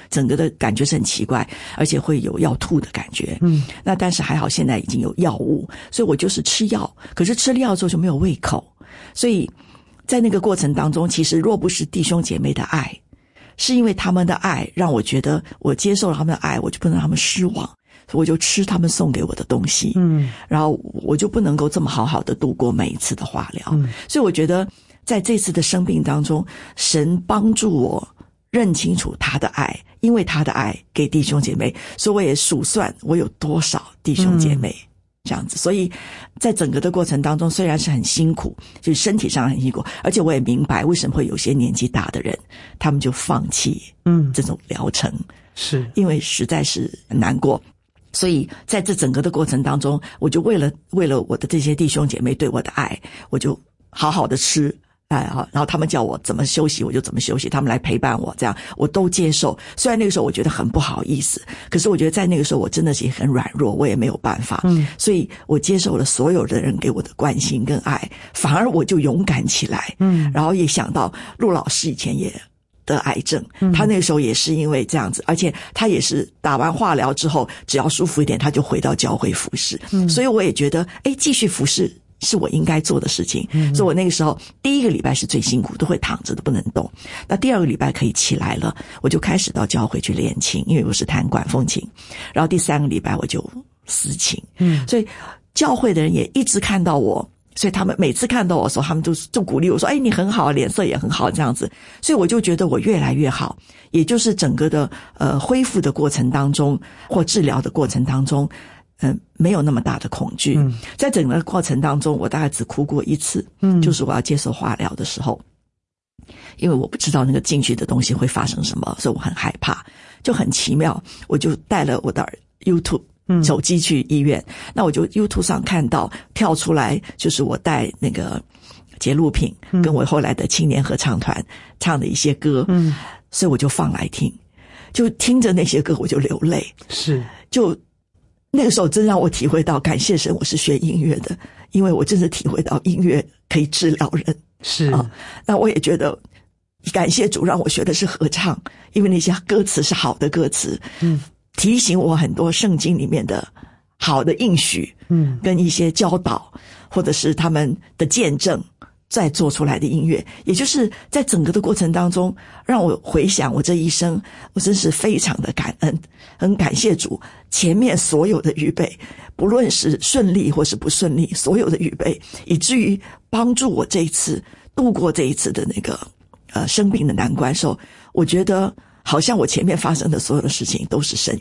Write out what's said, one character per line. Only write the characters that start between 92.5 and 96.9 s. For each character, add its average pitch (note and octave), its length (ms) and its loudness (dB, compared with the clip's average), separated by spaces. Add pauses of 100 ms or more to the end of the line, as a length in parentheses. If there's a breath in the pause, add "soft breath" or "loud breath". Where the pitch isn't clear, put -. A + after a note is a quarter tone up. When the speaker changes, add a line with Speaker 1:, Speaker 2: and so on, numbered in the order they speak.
Speaker 1:
三 D3+ 240 2
个 D3 60 0
礼 - 120 0
拜 - 160 -4
我 - 100 -4
就 - 140 -4 (460)
司 - 280 -4
琴。 - 300 -4 (140)
Speaker 2:
嗯。 D#3+ 300 2
Speaker 1:
所 A#3+ 100 2
以 A3 100 0 (460 loud breath)
教 D4 220 2
会 A#3+ 180 2
的 D#3+ 80 2
人 D#3 100 2
也 - 220 0
一 C4+ 100 2
直 - 160 0
看 G3 240 2
到 E3 140 2